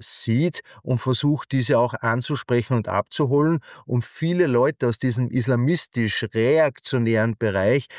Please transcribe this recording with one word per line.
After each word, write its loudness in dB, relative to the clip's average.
sieht -2
und 0
versucht, -2
diese 2
auch 0
anzusprechen -2
und -2
abzuholen. 0
Und -2
viele -2
Leute 2
aus -2
diesem -2
islamistisch-reaktionären 0
Bereich 0